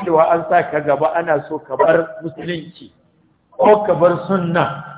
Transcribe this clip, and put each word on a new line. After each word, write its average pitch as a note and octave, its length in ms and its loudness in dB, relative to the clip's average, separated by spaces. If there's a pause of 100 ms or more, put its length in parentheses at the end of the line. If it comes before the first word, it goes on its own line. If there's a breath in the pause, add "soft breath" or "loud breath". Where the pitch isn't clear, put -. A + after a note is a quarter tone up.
cewa E3 300 4
an E3 160 -2
sa F3 140 2
ka D3+ 160 -4
gaba D3 360 0
ana E3 320 -2
so D#3 120 -8
ka C3+ 180 -12
bar E3 460 2
musulunci E3 680 -12 (600)
ko G#3 340 4
ka F#3 80 2
bar E3+ 340 2
sunna, E3+ 560 -2 (140)